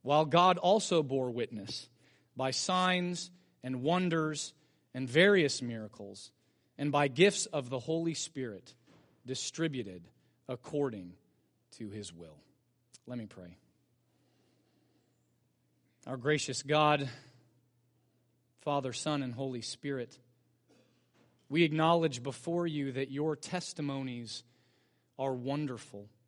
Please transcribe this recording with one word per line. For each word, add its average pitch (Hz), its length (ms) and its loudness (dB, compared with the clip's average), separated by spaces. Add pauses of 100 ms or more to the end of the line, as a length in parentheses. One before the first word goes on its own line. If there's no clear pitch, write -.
while 147 240 4
God 170 320 6
also 180 460 4
bore 131 280 0
witness 113 600 -6 (440)
by 131 160 0
signs 180 800 0 (320)
and 127 200 -6
wonders 160 720 0 (400)
and 131 140 -4
various 170 520 6
miracles, 107 720 -10 (460)
and 147 120 0
by 143 180 4
gifts 165 360 4
of 139 240 -4
the 131 100 -4
Holy 165 360 -2
Spirit 117 600 -8 (520)
distributed 123 840 -6 (400)
according 120 640 -4 (600)
to 107 180 -10
his 101 200 -10
will. 82 280 -18 (680)
Let 123 120 -8
me 113 80 -10
pray. 90 320 -18 (2500)
Our 127 100 -8
gracious 143 460 -2
God, 147 440 4 (1500)
Father, 139 340 -2
Son, 147 280 -2
and 123 120 -6
Holy 127 260 -6
Spirit, 131 580 -8 (1300)
we 165 140 4
acknowledge 160 580 2
before 170 440 -4
you 143 260 -4
that 135 180 -4
your 147 260 -2
testimonies 135 1040 -6 (760)
are 135 140 0
wonderful 123 800 -6 (180)